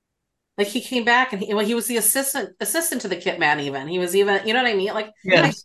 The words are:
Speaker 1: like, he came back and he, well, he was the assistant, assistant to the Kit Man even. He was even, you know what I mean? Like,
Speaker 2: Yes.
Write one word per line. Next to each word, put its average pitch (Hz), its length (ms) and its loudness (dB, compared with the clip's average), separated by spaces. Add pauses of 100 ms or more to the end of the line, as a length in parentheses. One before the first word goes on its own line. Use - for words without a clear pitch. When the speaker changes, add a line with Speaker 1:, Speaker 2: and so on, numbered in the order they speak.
(560)
Speaker 1:
like, 202 120 0
he 233 120 -4
came 240 240 -4
back 247 280 4
and 196 100 -6
he, 214 100 -6
well, 208 140 0
he 233 80 0
was 233 140 -2
the 240 80 -2
assistant, 262 540 0 (100)
assistant 285 420 -2
to 202 60 -4
the 180 80 -2
Kit 185 240 -4
Man 147 200 2
even. 139 280 -6
He 180 100 -2
was 180 160 -2
even, 196 320 4
you 220 80 0
know 254 80 2
what 247 100 2
I 202 40 0
mean? 190 180 -2
Like, - 160 -6 (140)
Speaker 2:
Yes. 170 400 2